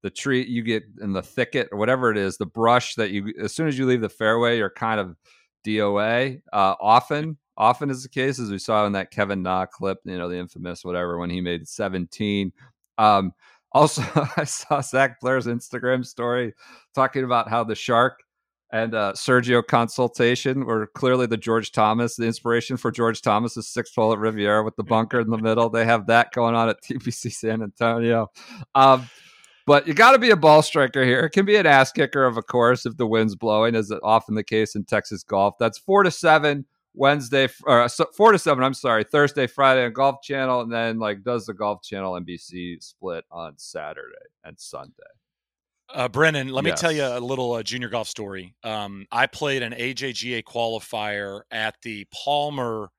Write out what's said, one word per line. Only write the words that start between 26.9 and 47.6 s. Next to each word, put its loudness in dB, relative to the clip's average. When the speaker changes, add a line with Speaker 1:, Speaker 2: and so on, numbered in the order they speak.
Speaker 1:
P -6
C -10
San -6
Antonio. -2
Um, 6
but 6
you -2
gotta 8
be 4
a 8
ball 8
striker 2
here. 4
It 0
can 2
be 4
an 4
ass 6
kicker 0
of 2
a -4
course 2
if -8
the 0
wind's 2
blowing, 2
as -2
is -6
often 2
the -2
case -2
in -6
Texas -4
golf. 0
That's -2
four 2
to 4
seven 2
Wednesday, 2
f-, -4
or, 4
so, -2
four 8
to 4
seven, 0
I'm 0
sorry, 0
Thursday, 2
Friday 2
on -6
Golf 0
Channel, -2
and -8
then, -2
like, -6
does -4
the -10
Golf -6
Channel -8
N -10
B -12
C -12
split -12
on -14
Saturday -14
and -20
Sunday? -18
Speaker 2:
Uh, -6
Brennan, -2
let -6
me -2
tell -2
you -4
Speaker 1:
Yes. -4
Speaker 2:
a -10
little, -6
uh, -6